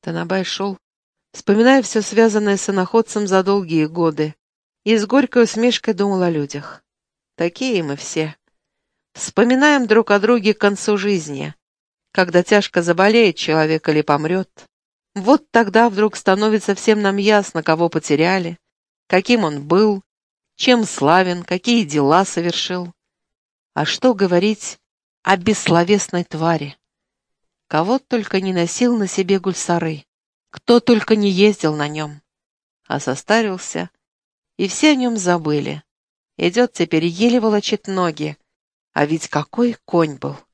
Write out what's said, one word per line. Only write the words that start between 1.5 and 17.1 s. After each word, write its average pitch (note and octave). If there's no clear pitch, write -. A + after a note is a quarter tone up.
все G#3+
связанное G#3
с -
иноходцем G#3
за F#3+
долгие F3
годы, D#3
и A3
с G#3
горькой B3+
усмешкой A3+
думал F#3+
о F3
людях. D3
Такие F#3+
мы C#3+
все. D#3
Вспоминаем C4
друг G#3+
о G3+
друге G#3+
к -
концу G#3
жизни. D3+
Когда F3+
тяжко G3+
заболеет F#3+
человек D#3
или D3+
помрет, D#3+
вот G#3
тогда A3+
вдруг G#3
становится G#3
всем G#3+
нам G3